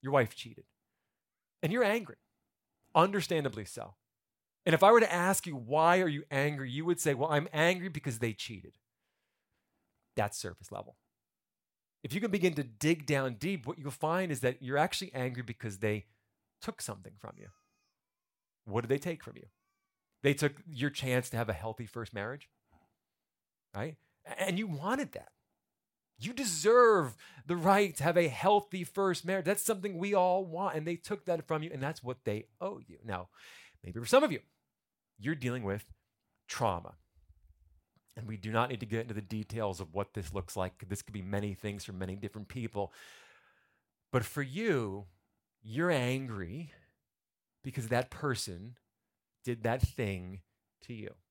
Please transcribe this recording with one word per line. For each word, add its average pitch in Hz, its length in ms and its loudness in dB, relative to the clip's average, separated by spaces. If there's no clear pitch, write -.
Your 135 100 -4
wife 131 240 4
cheated. - 300 -16
And 165 80 0
you're 240 120 2
angry, 208 340 0
understandably 156 720 4
so. 101 300 -12
And 165 120 6
if 170 80 8
I 202 80 12
were 233 80 12
to 220 120 4
ask 180 360 2
you, 151 80 -6
"Why 156 460 4
are 185 60 2
you 147 220 -2
angry?" 139 400 0
you 147 160 -4
would 170 140 2
say, 143 160 4
"Well, 147 160 0
I'm 147 200 2
angry 175 380 2
because 135 300 -6
they 113 140 0
cheated." - 440 -12
That's 104 220 0
surface - 340 -12
level. 104 260 -14
If 135 100 -8
you 190 80 0
can 226 80 0
begin 180 240 4
to 147 100 0
dig 143 440 0
down 135 280 0
deep, 147 300 -4
what 160 140 -8
you'll 143 100 -8
find 165 420 -2
is 123 100 -4
that 127 200 0
you're 135 160 -2
actually 180 380 0
angry 127 260 -4
because 110 380 -8
they 107 260 0
took - 180 -10
something 101 380 -12
from - 200 -16
you. 101 100 -20
What 110 160 0
did 120 80 -8
they 139 100 2
take 165 240 -6
from 113 140 -18
you? - 100 -20
They 143 140 4
took 143 320 -2
your 143 240 -2
chance 127 400 -2
to 117 60 -4
have 113 120 -2
a 101 40 0
healthy 107 340 -8
first 113 260 -10
marriage, 113 380 -8
right? 143 220 -6
A-, - 140 -6
and 190 180 0
you 220 80 -4
wanted 185 460 -4
that. - 180 -14
You 180 140 -6
deserve 214 840 6
the 165 100 -2
right 190 400 4
to 139 80 -4
have 165 140 4
a 170 100 6
healthy 190 560 2
first 190 400 0
marriage. 185 220 -2
That's 202 180 0
something 196 340 -2
we 202 160 0
all 185 320 4
want, 170 300 -2
and 156 100 -2
they 170 100 -2
took - 300 -8
that 170 220 0
from 156 160 0
you, 165 80 -8
and 135 100 -8
that's 147 220 -6
what 123 200 -6
they 107 220 -2
owe 196 200 -6
you. - 260 -20
Now, 90 240 -6
maybe 90 160 -8
for 120 60 -8
some 269 180 8
of 247 80 2
you, 131 80 -4
you're 139 160 -2
dealing 123 280 -4
with 101 220 -4
trauma. 95 480 -2
And 113 120 -10
we 110 80 -6
do 101 160 -8
not 117 180 4
need 117 100 -6
to 110 80 -8
get 113 140 -2
into 117 120 -8
the 104 80 -4
details 104 580 -4
of 82 140 -12
what 98 220 -4
this 87 180 -8
looks 95 240 -6
like. 92 320 -6
This 101 140 -6
could 110 100 -16
be 104 80 -8
many 101 320 -4
things 101 320 -8
for 98 80 -12
many 95 220 -6
different 101 320 -10
people. 110 440 -6
But 123 140 2
for - 160 -6
you, 127 640 -2
you're 139 300 -2
angry 127 800 -4
because 120 260 -8
that 123 200 0
person 107 640 -6
did 117 180 -4
that 117 200 0
thing 95 580 -6
to 123 80 -12
you. 101 180 -12